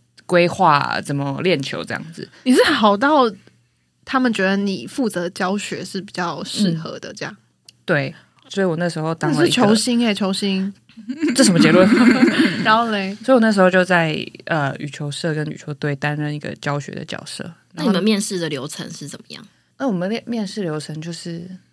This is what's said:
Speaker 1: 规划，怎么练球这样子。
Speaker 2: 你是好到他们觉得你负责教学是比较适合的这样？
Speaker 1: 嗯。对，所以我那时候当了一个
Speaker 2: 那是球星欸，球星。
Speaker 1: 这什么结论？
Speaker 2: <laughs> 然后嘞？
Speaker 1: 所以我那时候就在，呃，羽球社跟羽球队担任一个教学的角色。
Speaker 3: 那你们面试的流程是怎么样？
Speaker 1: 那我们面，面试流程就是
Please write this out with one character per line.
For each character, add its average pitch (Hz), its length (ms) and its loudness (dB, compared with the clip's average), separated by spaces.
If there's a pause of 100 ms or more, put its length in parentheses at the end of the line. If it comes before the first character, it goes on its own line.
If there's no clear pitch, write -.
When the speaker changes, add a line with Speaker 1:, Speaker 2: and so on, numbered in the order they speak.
(240)
Speaker 1:
规 175 220 4
划， 156 580 2
怎 156 100 -4
么 139 280 -4
练 165 180 2
球 135 220 -6
这 - 100 -8
样 160 200 -8
子。 - 160 -14 (160)
Speaker 2:
你 254 100 6
是 392 120 6
好 214 300 4
到 269 320 4 (760)
他 - 160 -2
们 - 120 2
觉 196 120 0
得 190 120 2
你 196 300 -2
负 254 220 -2
责 175 220 -4
教 190 280 -2
学 160 260 -8
是 190 160 -8
比 202 120 -14
较 170 320 -6
适 180 320 0
合 160 240 -8
的 - 120 -14
这 - 120 -12
样？ - 100 -10
Speaker 1:
嗯。 - 80 -20 (420)
对， 147 300 -2 (340)
所 196 140 -4
以 - 20 2
我 170 120 0
那 175 120 -2
时 165 120 -6
候 160 120 -2
当 - 200 -2
了 - 20 0
一 302 40 0
个 302 40 4
Speaker 2:
那 349 80 4
是 - 20 0
球 220 220 4
星 240 320 0
欸， 208 80 2
球 196 180 -2
星。 190 400 -2 (640)
Speaker 1:
这 262 80 4
什 - 80 4
么 170 80 4
结 156 140 6
论？ 185 160 8 (340)
Speaker 2:
<laughs> 254 400 2
然 220 140 4
后 233 140 0
嘞？ 196 340 -4
Speaker 1:
所 262 80 2
以 - 20 6
我 240 60 6
那 220 100 4
时 202 100 4
候 185 100 8
就 185 120 4
在， 165 420 0 (200)
呃， 139 320 -2
羽 147 100 -10
球 143 240 -8
社 160 240 -4
跟 151 120 -4
羽 151 100 -8
球 - 180 -12
队 143 220 -4
担 147 180 -4
任 147 180 -4
一 147 60 -8
个 - 180 -10
教 143 220 -4
学 143 140 -10
的 - 120 -10
角 - 220 -10
色。 - 240 -12 (220)
Speaker 3:
那 285 120 -6
你 254 40 2
们 185 160 2
面 208 160 2
试 202 180 -4
的 165 120 -4
流 139 180 -6
程 - 240 -12
是 147 160 -14
怎 - 100 -16
么 - 100 -20
样？ 71 140 -18 (360)
Speaker 1:
那 269 100 -2
我 220 40 0
们 180 180 -2
面， 226 160 -4
面 226 200 -4
试 208 160 -8
流 156 160 -4
程 151 220 -10
就 170 100 -10
是 170 400 -12 (220)